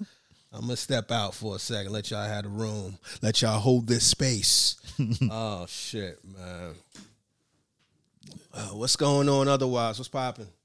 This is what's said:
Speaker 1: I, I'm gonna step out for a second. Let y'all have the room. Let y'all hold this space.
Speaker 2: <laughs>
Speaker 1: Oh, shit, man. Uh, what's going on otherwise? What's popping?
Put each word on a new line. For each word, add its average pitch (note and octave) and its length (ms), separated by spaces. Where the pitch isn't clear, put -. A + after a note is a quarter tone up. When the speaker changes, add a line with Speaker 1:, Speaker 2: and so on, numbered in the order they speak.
Speaker 1:
I, G#3 40
I'm A2 100
gonna A#2+ 140
step A#2+ 340
out G#2+ 240
for G2+ 220
a - 20
second. G2+ 340
Let G#2+ 200
y'all G#2 160
have G#2 160
the G2+ 60
room. G2+ 460
Let A2 200
y'all A2 160
hold A#2 300
this A#2 160
space. - 720
Speaker 2:
<laughs> A#2+ 320
Speaker 1:
Oh, G#2 400
shit, - 560
man. F2+ 500
Uh, G#2+ 160
what's G#2+ 260
going C#3+ 340
on C#3 200
otherwise? B2 500
What's B2+ 100
popping? B2 380